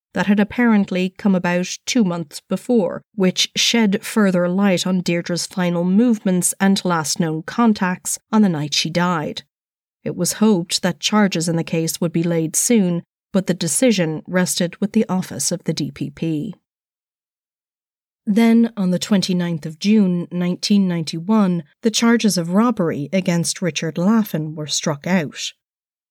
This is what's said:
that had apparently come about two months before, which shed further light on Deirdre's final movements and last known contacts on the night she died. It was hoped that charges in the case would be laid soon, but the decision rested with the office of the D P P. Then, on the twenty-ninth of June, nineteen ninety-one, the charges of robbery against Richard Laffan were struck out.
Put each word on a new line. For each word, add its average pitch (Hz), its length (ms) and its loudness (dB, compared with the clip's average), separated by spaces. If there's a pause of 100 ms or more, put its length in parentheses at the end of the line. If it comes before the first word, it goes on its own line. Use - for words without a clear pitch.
(140)
that 185 120 -2
had 202 140 2
apparently 202 680 0
come 196 240 0
about 175 520 -2
two 233 180 2
months 170 440 -6
before, 196 540 -2 (120)
which 185 420 0
shed 214 480 2
further 180 440 2
light 190 380 2
on 185 140 0
Deirdre's 170 460 -2
final 175 380 -2
movements 196 760 2
and 196 240 2
last 165 340 -2
known 160 240 -2
contacts 208 760 -2 (120)
on 214 120 4
the 202 60 4
night 151 260 -4
she - 160 -2
died. 170 520 -2 (600)
It - 120 -6
was 175 180 -2
hoped 208 480 2
that 175 180 -2
charges 185 480 0
in 165 80 0
the 165 80 -2
case 165 360 -4
would 170 120 -2
be 165 100 0
laid 165 340 -2
soon, 180 460 2 (300)
but 190 140 0
the - 80 -2
decision 175 720 0
rested 180 540 -2
with 202 120 -2
the 214 160 0
office 180 440 -4
of 175 120 -8
the - 80 -2
D 143 180 -4
P 143 200 -8
P. 156 440 -6 (1700)
Then, 226 500 4
on 185 140 0
the 175 80 0
twenty-ninth 175 680 0
of 160 140 -12
June, 190 520 2
nineteen 180 560 0
ninety-one, 175 800 0 (160)
the 226 100 0
charges 233 460 2
of 170 160 -2
robbery 175 600 0
against 175 500 0
Richard 160 320 -4
Laffan 175 600 0
were 151 120 -10
struck 143 400 -4
out. 175 460 -2 (580)